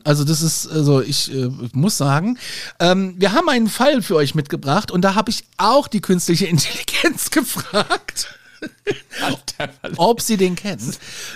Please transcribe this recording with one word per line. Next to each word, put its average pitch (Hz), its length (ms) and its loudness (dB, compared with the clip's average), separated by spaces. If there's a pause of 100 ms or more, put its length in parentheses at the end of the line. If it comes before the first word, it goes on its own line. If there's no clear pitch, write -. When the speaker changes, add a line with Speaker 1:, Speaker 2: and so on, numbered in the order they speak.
Speaker 1:
Also 147 180 2
das 156 180 2
ist, - 260 -2
also 147 340 4
ich, 139 320 -2
äh, 127 160 -2 (240)
muss 175 240 2
sagen, 156 400 0 (420)
ähm, 185 380 2
wir 185 160 2
haben 330 160 2
einen 240 180 4
Fall 262 340 2
für 180 140 -2
euch 147 200 2
mitgebracht 151 560 -2
und 180 100 2
da 190 140 2
hab 214 140 2
ich - 140 -6 (140)
auch 247 300 4
die 208 140 -2
künstliche 180 440 2
<laughs> - 20 -2
Intelligenz - 840 -2
gefragt, - 960 -2 (920)
Speaker 2:
Alter, - 600 -6
Alter. - 180 -8
Speaker 1:
ob 233 220 4
sie 220 160 0
den 185 180 2
kennt. 196 260 -8
Speaker 2:
Ist - 180 -8 (360)